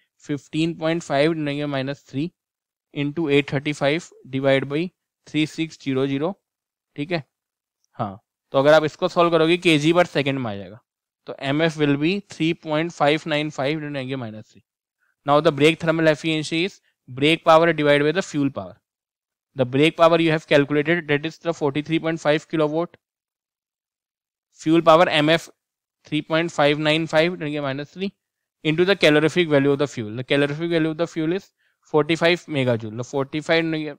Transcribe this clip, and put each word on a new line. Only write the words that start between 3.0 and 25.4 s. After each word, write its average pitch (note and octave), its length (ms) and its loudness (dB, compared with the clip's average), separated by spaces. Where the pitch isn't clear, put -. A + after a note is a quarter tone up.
eight C#3+ 200 2
thirty D3 240 -4
five D3 380 -4
divide C3+ 400 0
by D3 100 -4
three D3+ 180 -2
six D#3+ 380 -8
zero C3+ 240 -2
zero, C#3+ 260 -4
ठीक D3 160 -8
है। E3 120 -4
हाँ, G2+ 200 -8
तो C#3 80 0
अगर D3 140 6
आप D#3 100 6
इसको E3 240 -4
सॉल्व E3+ 240 2
करोगे E3 260 2
केजी D#3+ 360 2
per F3 120 4
second C3+ 240 -2
में A#2 120 -6
आ G2+ 40 -10
जाएगा, G2 240 -16
तो C3 80 -12
एमएफ़ D#3 300 0
will C#3+ 240 2
be F#3 140 0
three D#3+ 180 0
point D#3+ 360 -4
five D3+ 320 2
nine D3+ 260 -4
five D3 200 -4
into D3 160 -10
ten C3 120 -8
की C3+ 80 -8
माइनस A2 360 -12
थ्री। - 100 -20
Now C#3+ 160 4
the D3+ 180 2
brake D#3 260 4
thermal D#3+ 280 2
efficiency D#3+ 520 -4
is - 160 -10
brake D3 360 0
power E3 280 6
divided D3 340 2
by D#3+ 120 -2
the F#3+ 100 -4
fuel C#3 300 -2
power। F2+ 160 -12
The C3 100 0
brake C#3 320 2
power E3 240 6
you D#3+ 100 2
have D#3 160 -2
calculated, D3 600 0
that D3 180 -2
is D#3 140 -10
the E3+ 200 -4
forty D3 220 -2
three D#3+ 180 -4
point D#3+ 220 -4
five D#3 260 0
kilowatt। D#3 500 -4
Fuel E3 220 2
power E3 260 6
M D3+ 200 2
F E3 200 0